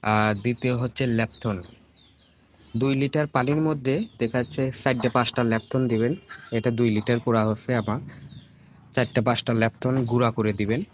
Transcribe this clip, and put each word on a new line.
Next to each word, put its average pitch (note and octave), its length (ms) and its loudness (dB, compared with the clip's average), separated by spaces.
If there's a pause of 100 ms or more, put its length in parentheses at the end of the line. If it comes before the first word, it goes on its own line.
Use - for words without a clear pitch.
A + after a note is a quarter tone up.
আর G#2+ 320 2
দ্বিতীয় A#2+ 420 -2
হচ্ছে B2 300 -2
ল্যাপথন। A2+ 560 -2 (1120)
দুই C3+ 180 0
লিটার C#3 320 0
পানির C#3+ 340 0
মধ্যে D3+ 440 0 (140)
দেখা A#2 200 0
যাচ্ছে C3 320 -2
চারটে B2+ 380 0
পাঁচটা B2 360 0
ল্যাপথন A#2 440 0
দিবেন, A#2 260 2 (380)
এটা A#2 180 0
দুই A#2 200 2
লিটার G#2+ 300 2
পুরা A2+ 240 2
হচ্ছে A2 300 -2
আমার। G#2+ 260 -2 (920)
চারটে B2 260 0
পাঁচটা A#2+ 340 0
ল্যাপথন B2 500 0
গুঁড়া A#2+ 260 2
করে G#2+ 220 0
দিবেন G#2 300 -2 (120)